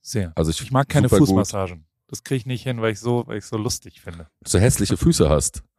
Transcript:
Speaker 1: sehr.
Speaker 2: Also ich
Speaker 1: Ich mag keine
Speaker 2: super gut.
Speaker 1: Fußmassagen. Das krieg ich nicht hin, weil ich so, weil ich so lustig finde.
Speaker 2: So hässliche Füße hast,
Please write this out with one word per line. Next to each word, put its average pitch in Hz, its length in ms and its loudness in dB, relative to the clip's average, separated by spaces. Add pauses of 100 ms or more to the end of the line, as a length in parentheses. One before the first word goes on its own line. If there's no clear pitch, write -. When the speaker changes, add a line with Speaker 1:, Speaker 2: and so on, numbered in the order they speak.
Speaker 1:
sehr. 92 340 -6
Speaker 2:
Also 80 140 0
ich - 100 -4
Speaker 1:
Ich - 120 -12
mag 135 180 0
keine 135 180 2
Speaker 2:
super 104 120 6
gut. 143 80 6
Speaker 1:
Fußmassagen. 95 580 -2 (220)
Das - 140 -14
krieg 135 160 -4
ich 113 80 -12
nicht 123 180 -8
hin, 120 180 -6
weil 110 100 2
ich 101 80 -12
so, 120 260 0
weil 110 120 -8
ich - 80 -14
so 117 100 -6
lustig - 460 -6
finde. 85 240 -16 (200)
Speaker 2:
So - 120 2
hässliche 101 380 2
Füße 165 320 4
hast, 73 340 0 (160)